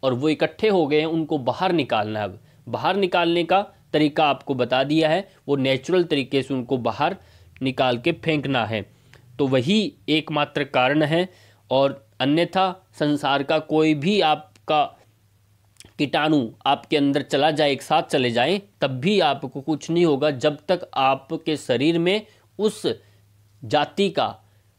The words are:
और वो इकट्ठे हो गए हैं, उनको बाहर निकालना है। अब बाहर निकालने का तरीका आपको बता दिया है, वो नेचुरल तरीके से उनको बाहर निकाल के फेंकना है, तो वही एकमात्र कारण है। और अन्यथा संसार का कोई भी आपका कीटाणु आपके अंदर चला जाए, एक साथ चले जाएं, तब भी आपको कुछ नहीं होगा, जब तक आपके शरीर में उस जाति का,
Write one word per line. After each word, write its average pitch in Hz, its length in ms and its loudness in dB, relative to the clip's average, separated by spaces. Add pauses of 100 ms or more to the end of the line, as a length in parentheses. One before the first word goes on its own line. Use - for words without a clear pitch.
और 131 120 0
वो 131 140 0
इकट्ठे 156 400 0
हो 185 180 2
गए 147 120 2
हैं, 156 80 0
उनको 160 320 -2
बाहर 131 340 -2
निकालना 110 460 -2
है। 107 60 -4
अब 98 180 -10 (260)
बाहर 139 280 -2
निकालने 175 480 0
का 190 220 2 (260)
तरीका 151 320 2
आपको 143 300 -2
बता 127 300 0
दिया 156 240 2
है, 180 240 -2 (160)
वो 143 80 2
नेचुरल 135 480 0
तरीके 139 380 -2
से 135 120 -6
उनको 127 220 -2
बाहर 127 400 -2 (460)
निकाल 131 360 0
के 165 140 -2
फेंकना 139 540 -2
है, 107 260 -6 (460)
तो 143 80 2
वही 139 480 0 (140)
एकमात्र 147 560 -2
कारण 135 380 2
है। 165 260 0 (420)
और 135 380 0 (120)
अन्यथा 170 680 0 (120)
संसार 143 440 0
का 156 160 0
कोई 156 360 2
भी 180 260 0
आपका 151 800 -2 (1000)
कीटाणु 147 520 0 (160)
आपके 143 300 0
अंदर 143 260 0
चला 143 280 2
जाए, 147 220 0
एक 127 100 -6
साथ 156 200 0
चले 131 280 0
जाएं, 131 300 0 (200)
तब 143 100 0
भी 160 300 0
आपको 139 400 -2
कुछ 151 300 -6
नहीं 170 140 4
होगा, 151 260 2
जब 143 280 -2 (100)
तक - 260 -2
आपके 135 640 0
शरीर 139 420 0
में 190 280 0 (320)
उस 208 280 -2 (800)
जाति 170 460 0
का, 110 300 -4 (380)